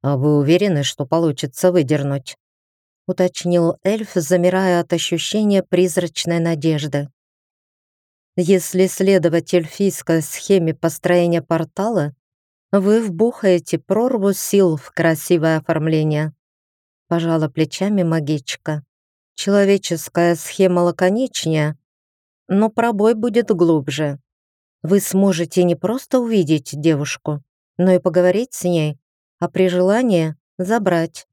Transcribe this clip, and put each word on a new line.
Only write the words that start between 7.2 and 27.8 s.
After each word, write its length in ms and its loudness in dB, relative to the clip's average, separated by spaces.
«Если 520 2
следовать 680 0
эльфийской 680 0
схеме 540 0
построения 680 0
портала, 760 -4
вы 280 2
вбухаете 800 0
прорву 560 -2
сил 420 2
в 160 -14
красивое 640 0
оформление», 800 -2
пожала 380 0
плечами 560 -2
магичка. 800 -4
«Человеческая 1000 0
схема 440 0
лаконичнее, 960 0
но 240 2
пробой 440 2
будет 360 -2
глубже. 680 0
Вы 180 2
сможете 640 0
не 100 2
просто 460 -2
увидеть 600 0
девушку, 640 -2
но 120 2